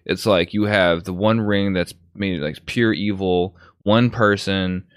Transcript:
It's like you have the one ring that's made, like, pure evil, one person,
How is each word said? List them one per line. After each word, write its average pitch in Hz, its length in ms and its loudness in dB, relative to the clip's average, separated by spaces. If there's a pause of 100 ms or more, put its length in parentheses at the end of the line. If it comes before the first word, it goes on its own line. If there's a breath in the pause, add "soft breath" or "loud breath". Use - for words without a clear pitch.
It's 92 220 -4
like 90 280 2
you 104 100 0
have 90 400 2
the 92 80 -8
one 107 280 2
ring 101 320 0
that's 90 220 -4 (200)
made, 95 260 -4
like, 76 260 -6
pure 117 260 0
evil, 95 640 -2 (260 soft breath)
one 117 280 4
person, 98 760 0 (120)